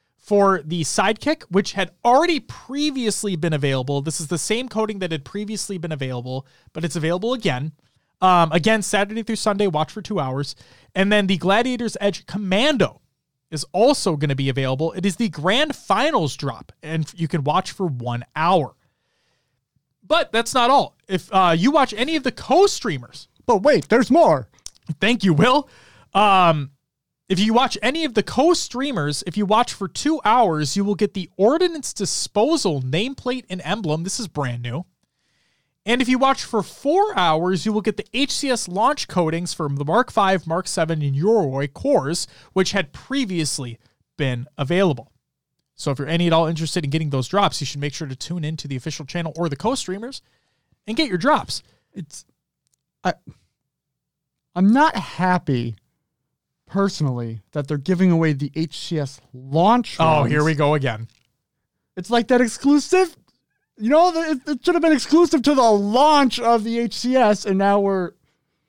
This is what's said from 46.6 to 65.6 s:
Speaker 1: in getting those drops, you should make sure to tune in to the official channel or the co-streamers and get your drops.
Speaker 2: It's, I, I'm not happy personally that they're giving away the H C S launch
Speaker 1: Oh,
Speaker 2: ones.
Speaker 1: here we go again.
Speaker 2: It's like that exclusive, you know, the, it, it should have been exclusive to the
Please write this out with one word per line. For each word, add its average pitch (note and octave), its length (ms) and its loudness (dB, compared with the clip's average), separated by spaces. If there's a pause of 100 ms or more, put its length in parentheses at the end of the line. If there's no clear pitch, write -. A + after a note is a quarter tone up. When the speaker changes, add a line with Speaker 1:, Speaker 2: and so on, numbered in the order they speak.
Speaker 1:
in C#3 80 -4
getting D#3 180 -2
those C3 180 -2
drops, G3 340 0
you C#3+ 40 -6
should C#3+ 160 -10
make C#3+ 140 -6
sure D3+ 120 -10
to C3 80 -10
tune E3+ 280 -8
in D#3 140 -6
to - 100 -14
the C#3 80 -6
official D3 300 -10
channel E3 300 -8
or E3 140 -2
the C3+ 60 -4
co-streamers A3+ 680 -6 (640)
and A3 100 -6
get D#4 120 0
your F#3+ 100 -2
drops. B3+ 460 -2 (300)
Speaker 2:
It's, - 320 -16 (800)
I, F#3 100 -4 (1400)
I'm F#3+ 180 4
not D4 220 4
happy D3 800 -2 (920)
personally B2+ 760 -4 (120)
that C#3+ 140 -6
they're D3+ 100 -4
giving F3+ 340 2
away E3 220 2
the C#3 220 -4
H D3+ 220 -6
C E3 220 -6
S C3+ 220 -8 (120)
launch D#3+ 680 0
Speaker 1:
Oh, D#3+ 220 4
Speaker 2:
ones. B2+ 100 0
Speaker 1:
here D3+ 120 2
we D#3+ 100 2
go D3 220 2
again. A#2 320 -4 (880)
Speaker 2:
It's F3+ 140 -10
like A#3+ 180 2
that B3 140 4
exclusive, D4 720 2 (640)
you A3 120 -4
know, E4+ 220 6
the, D#4+ 80 -2 (120)
it, C4 80 -2 (100)
it D4 160 -6
should F4 100 2
have D4+ 60 2
been D#4+ 100 4
exclusive D#4 520 4
to C#4+ 120 2
the C4 80 4